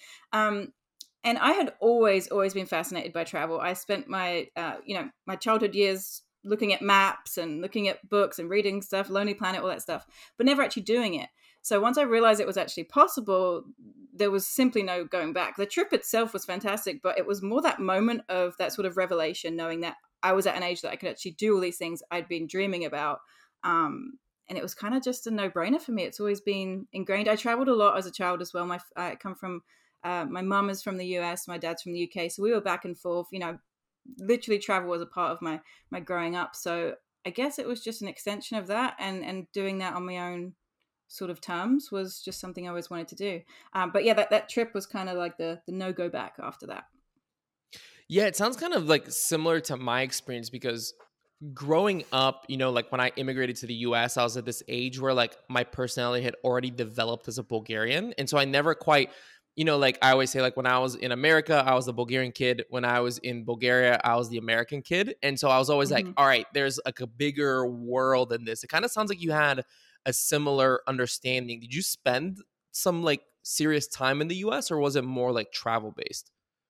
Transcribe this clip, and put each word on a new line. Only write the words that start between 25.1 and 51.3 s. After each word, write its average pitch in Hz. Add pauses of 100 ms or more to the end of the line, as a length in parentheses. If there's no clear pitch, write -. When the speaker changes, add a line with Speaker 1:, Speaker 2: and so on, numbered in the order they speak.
Speaker 1:
a 226
no-brainer 196
for 240
me. 196
It's -
always 208
been 190
ingrained. 196
I 214
traveled 240
a 254
lot 208
as 190
a 180
child 180
as 175
well. 175
My 180
f-, -
I 175
come 190
from, 180 (420)
uh, 175
my 180
mum 196
is 190
from 190
the 180
U 180
S, 175
my 175
dad's 165
from 175
the 170
U 170
K, 170
so -
we 220
were 220
back 190
and 180
forth. 175
You 190
know, 175 (580)
literally 214
travel 185
was 170
a 170
part 175
of 170
my, 160 (280)
my 180
growing 175
up. -
So 170 (300)
I 185
guess 269
it -
was 233
just 226
an 202
extension 208
of 185
that, 233
and, 190
and 185
doing 196
that 185
on 180
my 180
own 175 (520)
sort 185
of 170
terms 240
was 190
just -
something 180
I 180
always 175
wanted 170
to 175
do. 190 (320)
Um, 180
but 196
yeah, 226
that, 214
that 214
trip 226
was 196
kinda 185
like 175
the, 165
the 175
no 185
go 175
back -
after -
that. - (1200)
Speaker 2:
Yeah, 202
it 190
sounds 233
kind 349
of, 170
like, 151
similar 165
to 135
my 127
experience, 123
because 117 (600)